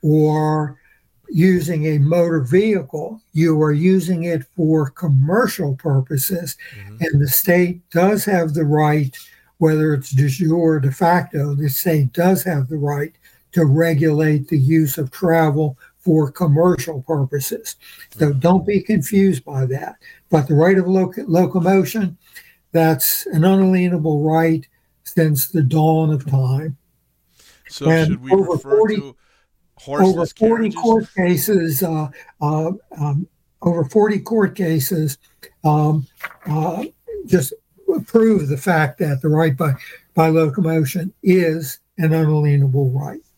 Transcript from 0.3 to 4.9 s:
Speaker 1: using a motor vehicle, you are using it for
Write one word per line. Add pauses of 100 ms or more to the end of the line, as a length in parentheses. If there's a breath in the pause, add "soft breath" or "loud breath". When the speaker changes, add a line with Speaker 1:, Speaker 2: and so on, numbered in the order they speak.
Speaker 1:
using
a
motor
vehicle, (120)
you
are
using
it (100)
for